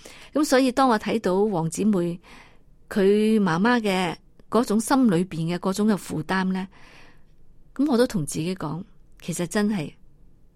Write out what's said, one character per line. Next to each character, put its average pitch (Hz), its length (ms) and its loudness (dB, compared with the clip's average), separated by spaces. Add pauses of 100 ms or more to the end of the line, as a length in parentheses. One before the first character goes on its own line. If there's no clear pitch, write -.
(320)
咁 302 120 0
所 277 140 4
以 262 140 4
當 262 160 2
我 220 100 2
睇 214 220 -4
到 185 140 0
王 190 340 0
姊 180 160 -4
妹 175 340 0 (680)
佢 214 500 2
媽 175 220 2
媽 240 180 2
嘅 185 380 -2 (320)
嗰 240 160 2
種 214 160 0
心 262 300 2
裏 170 160 2
邊 165 280 -4
嘅 175 40 -6
嗰 190 160 -2
種 208 120 0
嘅 214 80 2
負 156 280 -6
擔 190 220 -2
呢， 185 220 -4 (1080)
咁 285 120 0
我 254 120 2
都 247 80 4
同 165 180 -4
自 - 140 -6
己 175 180 -4
講， 160 260 -6 (380)
其 165 140 -8
實 175 120 -4
真 208 220 0
係 185 240 -4 (640)